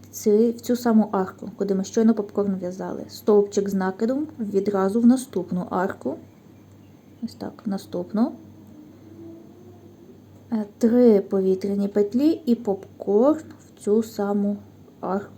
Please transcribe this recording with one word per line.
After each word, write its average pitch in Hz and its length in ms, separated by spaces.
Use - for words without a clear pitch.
ці, 220 400
в 233 100
цю 240 140
саму 226 360
арку, 190 440
куди 196 200
ми 190 80
щойно 220 300
попкорн 202 420
в'язали. 185 540
Стовпчик 202 600
з 190 40
накидом 226 540
відразу 196 640
в 240 40
наступну 196 640
арку. 202 460
Ось - 120
так, - 300
в 202 40
наступну. 196 600
Е, 214 140
три 233 440
повітряні 196 680
петлі 240 580
і 240 100
попкорн 214 880
в - 200
цю 214 240
саму 202 540
арку, 190 360